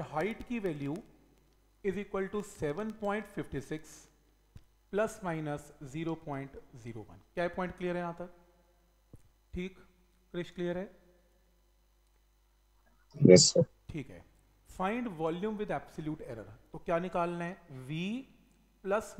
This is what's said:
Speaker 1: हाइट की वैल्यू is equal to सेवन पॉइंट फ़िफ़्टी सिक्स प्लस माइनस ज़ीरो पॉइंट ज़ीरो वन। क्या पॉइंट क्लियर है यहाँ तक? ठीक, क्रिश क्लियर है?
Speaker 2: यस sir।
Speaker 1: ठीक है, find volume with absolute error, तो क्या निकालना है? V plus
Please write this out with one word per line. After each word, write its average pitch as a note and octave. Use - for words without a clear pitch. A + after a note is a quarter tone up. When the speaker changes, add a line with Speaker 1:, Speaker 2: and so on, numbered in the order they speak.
Speaker 1:
हाइट E3
की A#3
वैल्यू D3
is G3
equal G3
to G#3
सेवन E3
पॉइंट G#3
फ़िफ़्टी D3
सिक्स -
प्लस G#3+
माइनस D#3
ज़ीरो D#3+
पॉइंट C#3
ज़ीरो A2
वन। F#2
क्या F3
पॉइंट F3+
क्लियर F3
है F3
यहाँ E3+
तक? F3
ठीक, F#3
क्रिश F3
क्लियर F3
है? G3
Speaker 2:
यस F3
sir। E3+
Speaker 1:
ठीक D3
है, F2
find A3+
volume F3
with G3+
absolute -
error, G#2+
तो D#3
क्या E3+
निकालना F3
है? F#3
V D#3
plus G3+